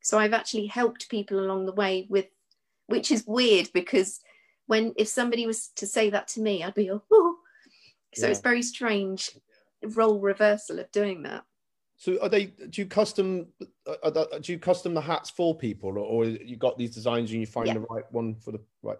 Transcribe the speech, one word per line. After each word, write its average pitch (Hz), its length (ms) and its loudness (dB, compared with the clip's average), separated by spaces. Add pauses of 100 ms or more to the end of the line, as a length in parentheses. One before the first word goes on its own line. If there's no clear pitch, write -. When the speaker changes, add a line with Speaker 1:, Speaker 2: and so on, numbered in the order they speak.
Speaker 1:
So - 160 2
I've 214 160 4
actually 214 320 -2
helped 240 420 -2
people 202 300 -2
along 190 280 -2
the 190 60 -6
way 190 380 0
with, 190 180 0 (580)
which - 240 0
is 226 160 2
weird 220 460 4
because 185 480 0 (460)
when, 226 300 2
if 214 120 2
somebody 240 380 0
was 226 300 -4
to 202 100 -8
say 214 240 2
that 202 180 -4
to - 120 -6
me, 202 220 0
I'd 185 120 -8
be, 202 160 0
"Oh, 202 200 -6
oh." 349 280 8 (760)
So - 140 0
it's 202 100 2
Speaker 2:
Yeah. 247 120 0
Speaker 1:
very 240 120 2
strange 208 760 -4 (440)
role 220 380 2
reversal 202 580 2
of - 140 -12
doing 196 300 -2
that. - 220 -10 (520)
Speaker 2:
So 185 240 -2
are 208 80 0
they, 202 180 2
do - 360 -10
you 190 40 -4
custom, 190 680 0 (340)
uh, - 40 -8 (120)
uh, 156 360 0
do 165 140 -8
you 170 60 -6
custom 180 360 0
the 165 60 2
hats 156 300 -4
for 165 260 0
people, 104 340 -6
or, 98 80 -4
or 113 260 0
you 113 320 -6
got 123 220 0
these 117 160 -6
designs 117 360 -2
and 113 100 -2
you 110 60 -4
find 113 220 -4
Speaker 1:
Yeah. 113 60 0
Speaker 2:
the 110 60 -4
right 113 320 -8
one 117 240 -4
for 110 160 -14
the 107 120 -10 (180)
right 110 180 -6